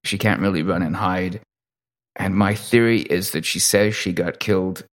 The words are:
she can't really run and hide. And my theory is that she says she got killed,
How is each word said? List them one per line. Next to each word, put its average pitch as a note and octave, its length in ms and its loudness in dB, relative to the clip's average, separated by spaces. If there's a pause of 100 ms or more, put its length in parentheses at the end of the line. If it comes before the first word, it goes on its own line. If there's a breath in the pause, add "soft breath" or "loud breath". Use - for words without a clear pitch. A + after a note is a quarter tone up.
she - 140 -4
can't G#2 240 2
really F#2 220 0
run F2+ 180 0
and E2 140 -2
hide. F#2 440 -2 (760)
And F#2+ 200 -2
my G2+ 200 4
theory A#2 460 2
is - 300 -2
that E2 140 -4
she - 140 -2
says G#2+ 360 2
she - 160 -4
got F2 280 -4
killed, F#2 540 -2